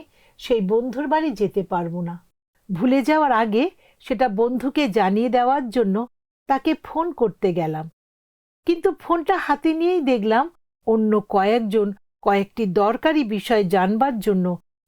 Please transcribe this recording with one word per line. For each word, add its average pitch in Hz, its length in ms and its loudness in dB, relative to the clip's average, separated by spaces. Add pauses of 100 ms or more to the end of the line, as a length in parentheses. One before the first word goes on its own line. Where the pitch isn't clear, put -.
(400)
সেই 226 260 0
বন্ধুর 240 420 -2
বাড়ি 311 240 0
যেতে 202 320 -2
পারবো 175 380 -4
না। 170 120 -6 (540)
ভুলে 247 340 0
যাওয়ার 302 320 2
আগে 226 300 2 (420)
সেটা 254 280 0
বন্ধুকে 247 560 0
জানিয়ে 208 400 2
দেওয়ার 254 400 0
জন্য 202 260 0 (520)
তাকে 277 240 0 (100)
ফোন 320 300 -4
করতে 214 400 0
গেলাম, 156 340 -4 (800)
কিন্তু 339 220 0 (100)
ফোনটা 339 400 -2
হাতে 320 360 -2
নিয়েই 339 300 0
দেখলাম 233 400 2 (420)
অন্য 220 260 2 (160)
কয়েকজন 208 600 0 (340)
কয়েকটি 202 420 0 (100)
দরকারি 247 520 2
বিষয় 208 420 0
জানবার 214 500 2
জন্য 190 280 0 (420)